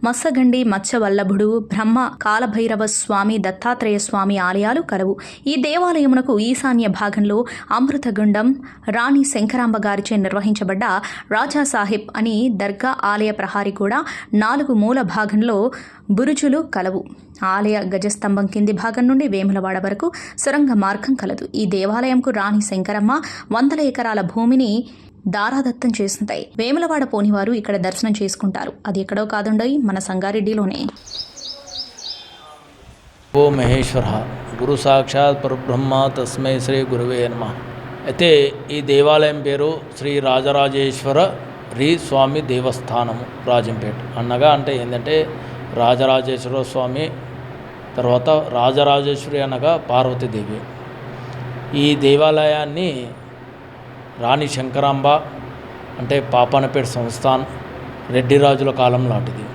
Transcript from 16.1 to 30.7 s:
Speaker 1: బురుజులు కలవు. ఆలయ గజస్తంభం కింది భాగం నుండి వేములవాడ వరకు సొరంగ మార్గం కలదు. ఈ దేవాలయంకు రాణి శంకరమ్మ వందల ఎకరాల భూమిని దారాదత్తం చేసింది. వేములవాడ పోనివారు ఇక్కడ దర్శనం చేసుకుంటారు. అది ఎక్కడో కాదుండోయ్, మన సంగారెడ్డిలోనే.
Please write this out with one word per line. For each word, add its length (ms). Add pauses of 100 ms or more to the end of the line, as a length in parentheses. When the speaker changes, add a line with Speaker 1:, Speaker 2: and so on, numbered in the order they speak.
Speaker 1:
బురుజులు 480 (160)
కలవు. 300 (400)
ఆలయ 340
గజస్తంభం 680
కింది 260
భాగం 360
నుండి 200
వేములవాడ 560
వరకు 280 (260)
సొరంగ 340
మార్గం 420
కలదు. 400
ఈ 120
దేవాలయంకు 640
రాణి 300
శంకరమ్మ 640 (300)
వందల 280
ఎకరాల 400
భూమిని 640 (440)
దారాదత్తం 720
చేసింది. 560
వేములవాడ 480
పోనివారు 480
ఇక్కడ 240
దర్శనం 360 (100)
చేసుకుంటారు. 500 (140)
అది 140
ఎక్కడో 240
కాదుండోయ్, 540
మన 200
సంగారెడ్డిలోనే. 880 (2500)